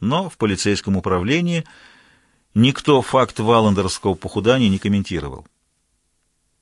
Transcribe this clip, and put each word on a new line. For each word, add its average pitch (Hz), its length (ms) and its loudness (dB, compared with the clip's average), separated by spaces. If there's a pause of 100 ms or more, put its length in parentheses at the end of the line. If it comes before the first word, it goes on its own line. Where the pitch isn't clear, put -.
Но 160 280 -2
в - 100 -18
полицейском 101 580 -2
управлении 139 680 -2 (880)
никто 131 480 4
факт 127 360 0
валандеровского 104 760 2
похудания 110 540 0
не 95 100 0
комментировал. 90 680 -4 (1160)